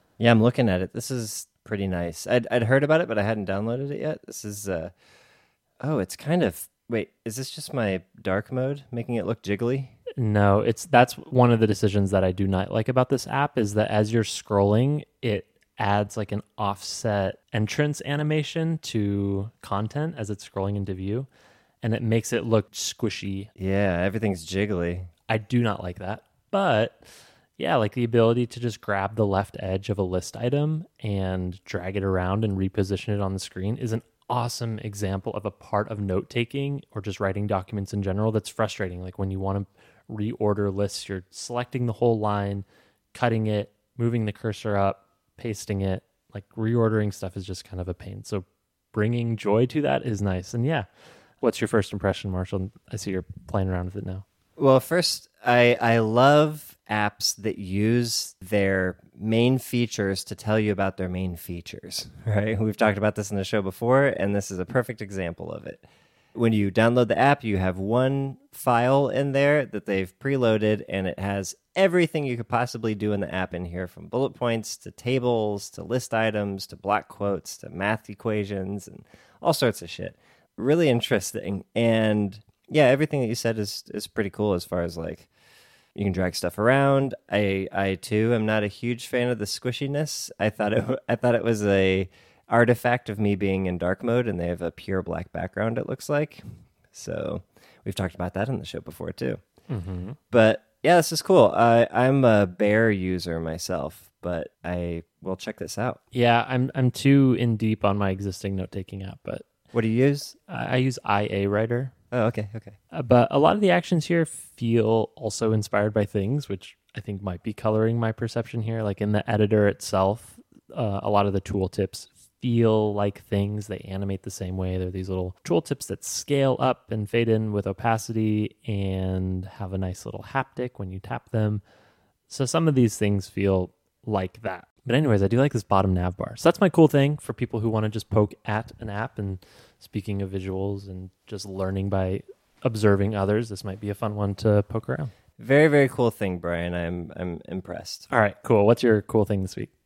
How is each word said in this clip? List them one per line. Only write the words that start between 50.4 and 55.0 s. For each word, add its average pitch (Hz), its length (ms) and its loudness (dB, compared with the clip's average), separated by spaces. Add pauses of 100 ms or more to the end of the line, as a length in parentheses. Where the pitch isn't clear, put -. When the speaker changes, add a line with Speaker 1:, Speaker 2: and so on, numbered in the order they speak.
Speaker 2:
And 117 100 -2
yeah, 143 200 0 (560)
what's 120 200 0
your 107 80 0
first 107 240 0
impression, 98 380 -2
Marshall? 92 400 -4 (200)
I 113 60 -6
see 101 140 -8
you're 92 140 -4 (220)
playing 95 220 -2
around 90 180 -4
with 92 100 -10
it 98 100 -8
now. 95 200 -10 (300)
Speaker 1:
Well, 131 240 6
first, - 480 -2 (160)